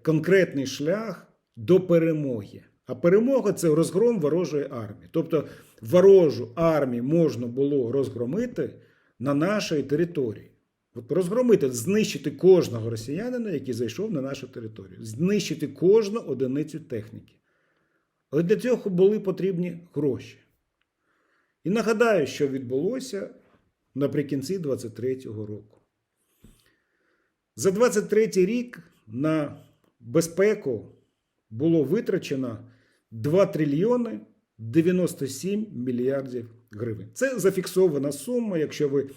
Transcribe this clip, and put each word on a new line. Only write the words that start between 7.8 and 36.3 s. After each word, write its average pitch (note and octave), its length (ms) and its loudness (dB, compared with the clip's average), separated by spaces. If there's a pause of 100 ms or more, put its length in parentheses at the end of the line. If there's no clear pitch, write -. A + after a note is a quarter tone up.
розгромити C3 840 -4 (440)
на C#3 160 -2
нашій E3+ 480 0
території. C#3 680 -2 (440)
От A#2 180 -8
розгромити, F#3 580 2
знищити D3 600 -2
кожного A#2 600 4
росіянина, G#3+ 600 -6
який C3 240 -4
зайшов B2 380 -4
на D3 80 -2
нашу C3+ 280 -8
територію. G#2 520 -16
Знищити D3+ 680 -2
кожну G3+ 520 4
одиницю C#3+ 600 -4
техніки. G#2+ 540 -12 (960)
Але D3 120 0
для F#3+ 140 2
цього A#3 340 -2
були F#3+ 300 4
потрібні F3+ 720 -4
гроші. C3+ 440 -4 (1300)
І D#3 60 -2
нагадаю, G#3+ 560 2
що C#3+ 220 -2
відбулося C3 840 -6 (640)
наприкінці C#3+ 640 -2
двадцять B2 360 -6
третього A2+ 520 -6
року. G#2 340 -14 (1800)
За C3+ 140 0
двадцять G#3 380 2
третій G3+ 380 2
рік A#3+ 360 -4 (240)
на D3 540 -4 (400)
безпеку D#3+ 840 0 (640)
було D#3 340 2
витрачено C#3 760 -2 (520)
два D3+ 360 2
трильйони F3+ 720 0 (380)
дев'яносто E3 680 0
сім G3+ 460 -6
мільярдів B2 800 -4 (200)